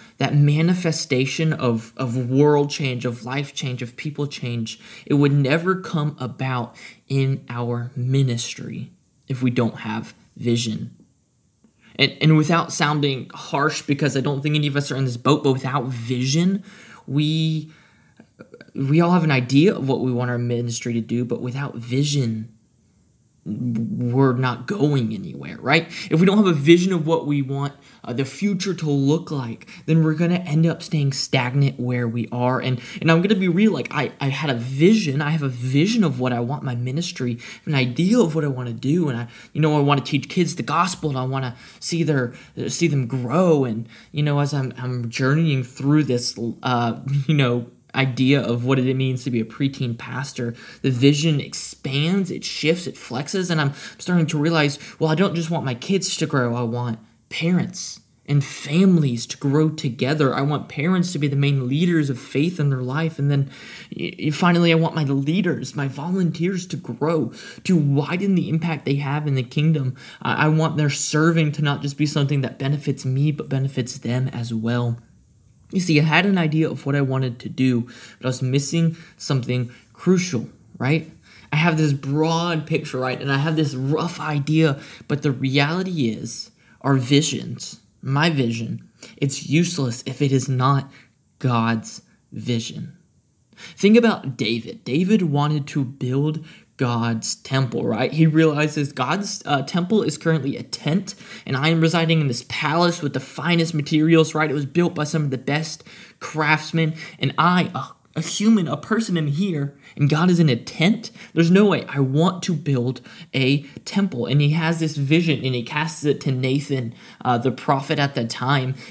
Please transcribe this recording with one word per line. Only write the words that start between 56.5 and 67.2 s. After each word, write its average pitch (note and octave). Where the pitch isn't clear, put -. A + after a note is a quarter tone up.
I B2
want A#2+
parents -
and C#3+
families D3
to -
grow D3
together. C#3+
I C3+
want D3
parents F3
to D#3
be D3
the C#3
main C#3
leaders D#3
of B2
faith E3+
in C#3+
their C3
life, D3+
and C#3+
then C#3
y-, -
y-, -
finally, E3+
I E3
want D#3+
my D#3
leaders, C#3+
my C#3
volunteers F3
to -
grow, C3